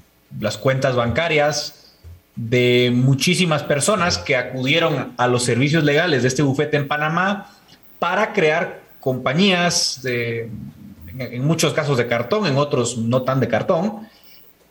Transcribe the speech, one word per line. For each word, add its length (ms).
las 200
cuentas 400
bancarias 960
de 580
muchísimas 680
personas 540
que 180
acudieron 800
a 120
los 160
servicios 420
legales 380
de 40
este 160
bufete 320
en 140
Panamá 600
para 340
crear 480
compañías 1040
de, 460
en, 140
en 240
muchos 280
casos 240
de 100
cartón, 380
en 120
otros 400
no 240
tan 180
de 80
cartón, 600